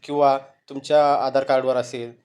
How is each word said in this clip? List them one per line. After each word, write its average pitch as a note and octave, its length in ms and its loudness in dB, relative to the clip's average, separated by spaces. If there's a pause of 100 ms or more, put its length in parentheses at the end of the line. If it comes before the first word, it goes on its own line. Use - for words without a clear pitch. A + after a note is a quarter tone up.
किंवा C#3+ 340 2 (320)
तुमच्या C#3 320 0 (140)
आधार C3+ 280 0
कार्डवर C3 320 0
असेल A#2+ 380 -6 (120)